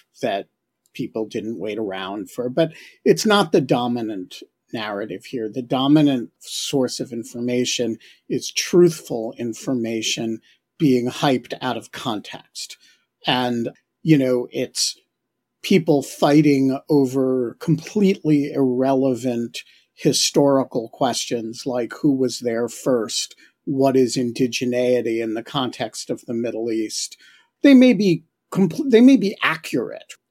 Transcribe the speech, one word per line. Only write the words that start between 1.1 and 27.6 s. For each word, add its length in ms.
didn't 340
wait 180
around 540
for. 160
But 240
it's 220
not 260
the 80
dominant 840
narrative 540
here. 240
The 120
dominant 680
source 600
of 100
information 840
is 220
truthful 840
information 1040
being 320
hyped 520
out 140
of 160
context. 840
And, 440
you 160
know, 340
it's 460
people 420
fighting 760
over 680
completely 960
irrelevant 1080
historical 960
questions 760
like 260
who 140
was 240
there 300
first, 680
what 320
is 180
indigeneity 1080
in 120
the 100
context 640
of 160
the 80
Middle 380
East. 460